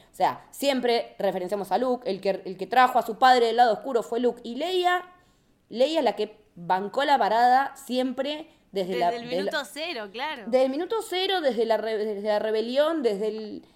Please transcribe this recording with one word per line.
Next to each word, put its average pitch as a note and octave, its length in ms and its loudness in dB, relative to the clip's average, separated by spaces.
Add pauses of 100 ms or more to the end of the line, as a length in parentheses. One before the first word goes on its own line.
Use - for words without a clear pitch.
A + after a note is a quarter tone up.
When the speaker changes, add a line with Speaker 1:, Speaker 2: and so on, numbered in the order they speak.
(120)
Speaker 1:
O - 40 -20
sea, D3+ 360 0
siempre B3 640 0
referenciamos F#3+ 540 -2
a F#3 60 2
Luke, B3 340 -2
el G3 80 -4
que, F#3+ 240 -2
el F#3 140 -10
que F#3+ 100 -8
trajo B3 320 4
a A3 60 0
su G#3+ 120 -6
padre B3+ 280 6
del A3+ 100 0
lado A#3+ 160 6
oscuro A#3 320 -2
fue A#3 160 -6
Luke, A#3+ 240 0
y A#3 120 -10
Leia, F4+ 540 0 (600)
Leia C#4+ 300 2
es C#4+ 40 2
la G#3 140 2
que G#3 180 -4 (200)
bancó F#3+ 500 -2
la C#4+ 120 4
parada B3 600 4
siempre C4 720 -4 (240)
desde F#3+ 220 -2
Speaker 2:
Desde D#3+ 40 -2
Speaker 1:
la, F3 120 2
Speaker 2:
el D#3+ 100 -6
Speaker 1:
desde A#3+ 160 -6
la F#3+ 60 0
Speaker 2:
minuto D4+ 200 -4
cero, C#4 480 -8
claro. C4 360 -8
Speaker 1:
Desde B3+ 180 4
el C4 40 0
minuto F4+ 280 -4 (100)
cero, F#4 320 0
desde A#3+ 260 0
la A3 120 2
re-, A3 260 -4
desde G#3 240 -4
la G#3 120 0
rebelión, B3 640 0
desde G#3+ 280 -2
el, G#3+ 360 -10 (100)